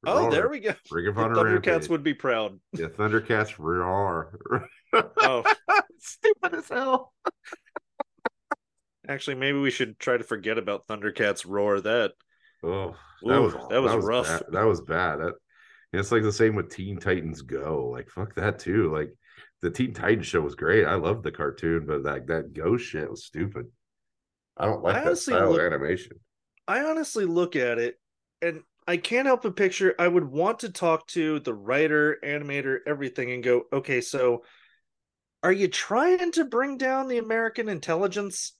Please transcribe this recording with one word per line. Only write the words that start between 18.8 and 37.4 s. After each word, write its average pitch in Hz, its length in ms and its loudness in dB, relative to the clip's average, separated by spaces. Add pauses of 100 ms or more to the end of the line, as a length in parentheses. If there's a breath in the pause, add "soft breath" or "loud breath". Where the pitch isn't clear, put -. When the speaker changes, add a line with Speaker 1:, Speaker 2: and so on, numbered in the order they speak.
Speaker 2:
Like, 76 180 -4 (520 loud breath)
the 87 80 0
Teen 127 240 -2
Titans 107 320 0
show 87 140 0
was 71 160 -4
great. 87 300 4
I 80 100 0
loved 95 260 0
the 76 100 -4
cartoon, 80 540 -2
but 73 180 -2
that, 67 220 -4
that 73 260 -4
Go 80 240 0
shit 78 340 -6
was - 140 -14
stupid. 104 420 -6 (920)
I - 100 -4
don't 107 160 -2
like 135 140 2
Speaker 1:
I 247 40 0
Speaker 2:
that 302 60 -2
Speaker 1:
honestly - 280 0
Speaker 2:
style 95 180 4
Speaker 1:
look 165 80 4
Speaker 2:
of 87 120 2
animation. - 400 -2 (540)
Speaker 1:
I 214 180 0
honestly 311 420 -2
look 175 300 0
at 123 220 2
it, 120 160 -2 (480)
and 160 200 -4 (260)
I 175 80 0
can't 240 300 0
help 254 160 4
but 185 140 -2
picture, 190 420 2
I 175 100 6
would 175 160 4
want 165 360 0
to 220 100 -8
talk 165 380 0
to 156 320 -2
the 123 140 -4
writer, 147 680 2
animator, 143 640 -4
everything, 139 460 -4
and 123 100 -6
go, 123 200 4 (100)
"Okay, 135 300 0
so 120 420 0 (960 soft breath)
are 180 100 4
you 196 160 2
trying 339 640 0
to 330 120 2
bring 262 320 -2
down 262 320 -2
the 247 100 -2
American 226 520 -2